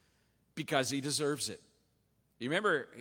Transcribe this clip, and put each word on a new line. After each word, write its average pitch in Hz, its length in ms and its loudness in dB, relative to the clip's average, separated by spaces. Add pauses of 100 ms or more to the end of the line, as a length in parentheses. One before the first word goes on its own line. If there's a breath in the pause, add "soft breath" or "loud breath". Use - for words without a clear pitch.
(560 soft breath)
because 139 340 2
he 139 120 -2
deserves 143 480 0
it." 87 120 -10 (760)
You 120 120 -4
remember, 175 380 2 (140)